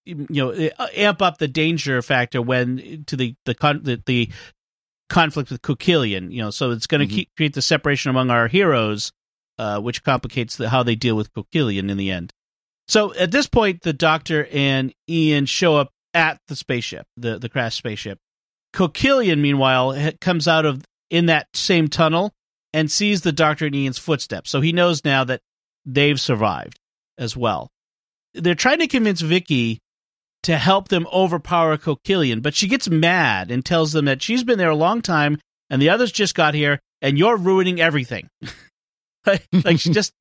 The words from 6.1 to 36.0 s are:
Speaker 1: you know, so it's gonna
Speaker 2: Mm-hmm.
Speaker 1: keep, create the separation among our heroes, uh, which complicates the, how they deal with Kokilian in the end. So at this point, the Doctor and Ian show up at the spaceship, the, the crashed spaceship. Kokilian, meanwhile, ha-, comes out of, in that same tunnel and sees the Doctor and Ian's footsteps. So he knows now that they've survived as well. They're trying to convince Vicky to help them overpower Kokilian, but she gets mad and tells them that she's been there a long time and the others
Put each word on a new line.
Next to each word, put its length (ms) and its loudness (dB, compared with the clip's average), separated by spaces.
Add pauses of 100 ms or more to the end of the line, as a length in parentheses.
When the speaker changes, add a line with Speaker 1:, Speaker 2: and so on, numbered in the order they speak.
Speaker 1:
you 100 -6
know, 80 -6
so 220 -2
it's 160 -6
gonna 160 2
Speaker 2:
Mm-hmm. 100 -4
Speaker 1:
keep, 220 -2
create 180 -2
the 80 -4
separation 480 0
among 200 2
our 180 2
heroes, 640 0 (460)
uh, 220 -4
which 240 -6
complicates 520 -2
the, 120 -4
how 140 2
they 140 0
deal 200 0
with 160 -4
Kokilian 580 -4
in 60 -4
the 140 -4
end. 220 -8 (560)
So 260 2
at 160 -2
this 160 0
point, 360 0
the 100 -2
Doctor 600 0
and 400 0 (160)
Ian 380 2
show 300 2
up 140 0 (220)
at 260 0 (100)
the 80 -12
spaceship, 500 -6 (100)
the, 220 -6
the 100 -8
crashed 300 -4
spaceship. 400 -8 (560)
Kokilian, 680 2
meanwhile, 560 2
ha-, 140 -2 (100)
comes 280 -2
out 180 4
of, 180 -4 (240)
in 180 2
that 280 2
same 340 2
tunnel 440 0 (400)
and 180 0
sees 320 0
the 100 2
Doctor 340 2
and 100 -2
Ian's 220 -2
footsteps. 520 -4
So 100 0
he 120 2
knows 320 2
now 200 2
that 160 -6 (460)
they've 340 2
survived 580 -2 (400)
as 180 -8
well. 320 -2 (640)
They're 200 0
trying 240 2
to 80 0
convince 340 0
Vicky 580 0 (680)
to 120 0
help 320 2
them 240 0
overpower 640 2
Kokilian, 640 0
but 120 -2
she 140 0
gets 200 -2
mad 640 2
and 140 -4
tells 280 0
them 140 2
that 160 0
she's 220 -2
been 140 2
there 120 2
a 60 0
long 260 0
time 360 0 (300)
and 140 0
the 80 6
others 220 2